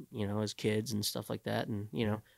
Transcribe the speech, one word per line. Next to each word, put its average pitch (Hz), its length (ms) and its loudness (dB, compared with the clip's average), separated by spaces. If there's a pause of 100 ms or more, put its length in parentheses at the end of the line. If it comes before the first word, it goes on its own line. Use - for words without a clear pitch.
(120)
you 104 160 -2
know, 104 140 0
as 104 120 0
kids 110 380 2
and 107 120 0
stuff - 240 -2
like 110 140 -4
that. 113 240 0
And, 107 260 -2
you 117 140 2
know, 107 160 2 (160)